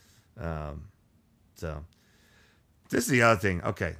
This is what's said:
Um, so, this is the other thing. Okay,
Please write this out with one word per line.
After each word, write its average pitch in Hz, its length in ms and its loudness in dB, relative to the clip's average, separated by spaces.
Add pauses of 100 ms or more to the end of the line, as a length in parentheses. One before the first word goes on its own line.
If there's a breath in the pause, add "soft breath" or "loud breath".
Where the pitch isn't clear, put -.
(380 soft breath)
Um, 76 460 -8 (720)
so, 78 280 -10 (1080 soft breath)
this - 160 0
is - 40 -4
the 123 120 6
other 113 180 6
thing. 92 240 0
Okay, 95 360 -4